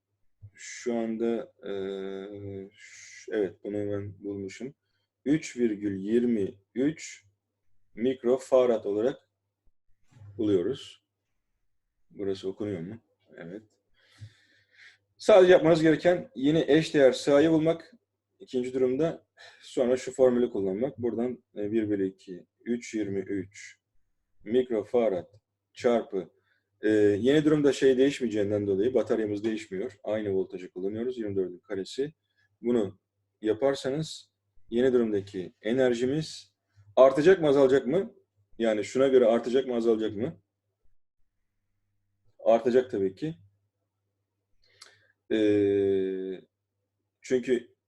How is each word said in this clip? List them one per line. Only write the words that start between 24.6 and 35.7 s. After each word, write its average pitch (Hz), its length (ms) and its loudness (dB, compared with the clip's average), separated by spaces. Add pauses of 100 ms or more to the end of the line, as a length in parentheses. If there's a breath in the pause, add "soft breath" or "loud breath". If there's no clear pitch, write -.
çarpı, 104 580 -2 (500)
e, 107 80 0
yeni 107 560 2
durumda 151 280 2
şey 135 240 2
değişmeyeceğinden 104 720 0
dolayı, 101 260 0
bataryamız 107 500 -2
değişmiyor. 107 600 -6
Aynı 104 260 -4
voltajı 92 420 -6
kullanıyoruz. 110 460 -8
Yirmi 104 180 -6
dördün 90 240 -6
karesi. 107 540 -8 (480)
Bunu 113 380 -2 (420)
yaparsanız 135 880 -4 (380)
yeni 123 240 2
durumdaki 101 680 -2
enerjimiz 127 920 -2 (420)